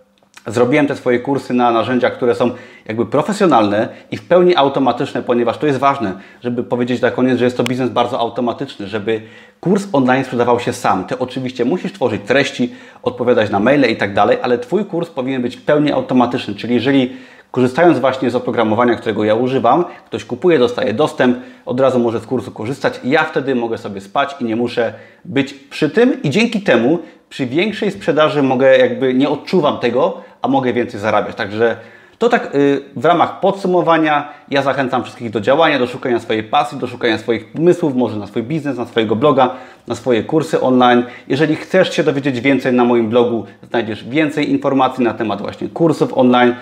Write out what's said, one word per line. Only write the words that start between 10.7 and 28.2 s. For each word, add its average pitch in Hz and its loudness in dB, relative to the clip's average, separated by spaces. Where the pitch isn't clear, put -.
sam. 98 -2
Ty 123 -6
oczywiście 127 -6
musisz 175 -2
tworzyć 110 -2
treści, 123 0
odpowiadać 113 0
na 101 0
maile 131 4
i 107 -2
tak 101 -4
dalej, 107 4
ale 123 0
Twój 190 -2
kurs 165 -6
powinien 131 -4
być 120 -6
w - -20
pełni 147 2
automatyczny, 127 0
czyli 117 -4
jeżeli 127 2
korzystając 131 2
właśnie 127 0
z 117 0
oprogramowania, 117 0
którego 110 -2
ja 107 4
używam, 127 4
ktoś 110 -10
kupuje, 156 2
dostaje 123 0
dostęp, 127 2
od 123 -4
razu 131 2
może 117 0
z 107 -12
kursu 110 -4
korzystać 120 -6
i 120 -2
ja 156 2
wtedy 139 -2
mogę 117 -4
sobie 101 -10
spać 113 -4
i 127 -4
nie 110 -2
muszę 117 -2
być 135 -4
przy - -4
tym 247 2
i 151 -2
dzięki 214 0
temu 135 2
przy - -6
większej 196 -2
sprzedaży 147 0